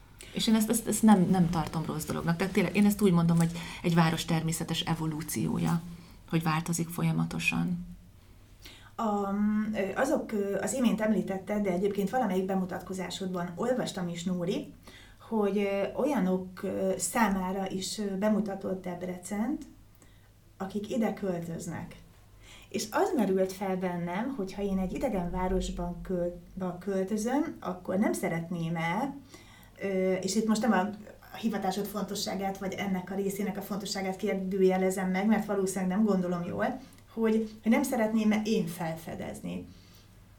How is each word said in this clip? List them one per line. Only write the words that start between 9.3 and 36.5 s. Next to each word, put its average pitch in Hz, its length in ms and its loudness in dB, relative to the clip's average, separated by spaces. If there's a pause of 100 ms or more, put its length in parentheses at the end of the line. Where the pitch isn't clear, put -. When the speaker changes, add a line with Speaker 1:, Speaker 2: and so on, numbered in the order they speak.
Speaker 2:
ö, 196 260 0
azok, 277 320 0
ö, 196 280 0
az - 120 -2
imént 220 280 2
említetted, 208 640 0
de 196 80 0
egyébként 196 400 0
valamelyik 190 340 2
bemutatkozásodban 180 1080 -4
olvastam 208 540 -2
is, 170 140 -6
Nóri, 185 500 -2 (560)
hogy, 202 300 2
ö, 196 240 0 (180)
olyanok, 185 640 0
ö, 196 360 0
számára 190 720 0
is, 190 280 -6
ö, 196 200 -4
bemutatott 190 640 0
Debrecent, 185 840 -4 (1000)
akik 202 280 -6
ide 220 220 2
költöznek. 170 840 -6 (720)
És - 220 -4
az 349 260 2
merült 190 360 2
fel 190 240 -2
bennem, 180 600 -4
hogy 190 160 -6
ha 202 100 -6
én 190 160 0
egy 190 160 -2
idegen 202 360 -2
városban 185 720 -2
köl-, 175 380 -2 (140)
ba 180 240 -6
költözöm, 214 840 -2
akkor 185 380 -4
nem 233 140 4
szeretném 170 640 -2
el, 190 400 -2 (640)
ö, 185 320 0
és 185 220 -2
itt 220 120 2
most 214 200 2
nem 220 60 6
a - 640 -2
hivatásod 196 500 -2
fontosságát, 190 720 -4
vagy 190 140 -4
ennek 190 380 -2
a 196 40 -6
részének 196 420 -2
a 196 60 -6
fontosságát 190 540 -4
kérdőjelezem 185 920 2
meg, 190 160 2
mert 214 200 4
valószínűleg 190 500 0
nem 220 80 4
gondolom 180 380 2
jól, - 380 -2 (340)